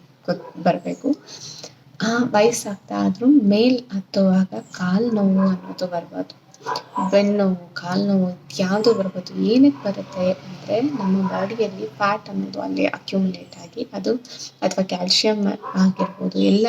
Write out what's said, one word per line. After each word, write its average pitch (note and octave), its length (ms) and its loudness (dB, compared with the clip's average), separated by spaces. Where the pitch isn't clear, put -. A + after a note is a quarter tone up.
ಗೊತ್-, - 360 -8
ಬರ್ಬೇಕು. F3+ 540 -2
ಆ, G#3+ 40 0
ವಯಸ್ಸಾಗ್ತಾ G#3+ 760 0
ಆದ್ರೂ G3 200 0
ಮೇಲ್ A#3+ 720 4
ಹತ್ತುವಾಗ F#3+ 640 2
ಕಾಲ್ G3+ 540 -2
ನೋವು F#3+ 260 4
ಅನ್ನೋದು F#3 460 -2
ಬರ್ಬಾರ್ದು, - 600 -8
ಬೆನ್ನು G3+ 260 4
ನೋವು, F#3 380 0
ಕಾಲ್ F#3+ 340 -2
ನೋವು F#3 320 2
ಯಾವ್ದು G#3 360 2
ಬರ್ಬೋದು. F#3+ 480 -6
ಏನಕ್ಕೆ C4 420 4
ಬರುತ್ತೆ F#3+ 480 -2
ಅಂದ್ರೆ - 480 -6
ನಮ್ಮ G3 480 0
ಬಾಡಿಯಲ್ಲಿ G3 580 -4
ಫ್ಯಾಟ್ G#3 440 -4
ಅನ್ನೋದು G3 300 -6
ಅಲ್ಲಿ F#3+ 260 -2
ಅಕ್ಯುಮುಲೇಟ್ F#3 760 -4
ಆಗಿ - 300 -10
ಅದು, G#3 220 -2
ಅಥವಾ F#3+ 220 0
ಕ್ಯಾಲ್ಸಿಯಂ G3 640 0
ಆಗಿರ್ಬೋದು, F#3+ 640 0
ಎಲ್ಲ G3+ 300 4